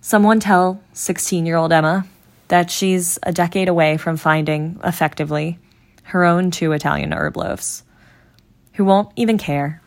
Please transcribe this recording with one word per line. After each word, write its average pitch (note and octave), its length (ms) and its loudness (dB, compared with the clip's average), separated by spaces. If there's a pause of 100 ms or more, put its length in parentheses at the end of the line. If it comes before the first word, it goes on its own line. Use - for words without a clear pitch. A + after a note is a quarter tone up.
Someone G#3+ 400 4
tell F#3+ 420 2 (100)
sixteen-year-old E3 800 -2
Emma E3 320 2 (440)
that F3 240 2
she's F#3 500 -2
a - 80 -4
decade F3+ 380 0
away D#3+ 280 2
from D#3+ 200 -4
finding, D#3 680 -2
effectively, D#3 760 -4 (420)
her F3+ 220 0
own F3 260 2
two D#3+ 220 -2
Italian D3 400 -2
herb D#2 240 -4
loaves, - 480 -8 (880)
who G3+ 120 -2
won't G3 300 2
even A3+ 240 0
care C#3+ 480 -4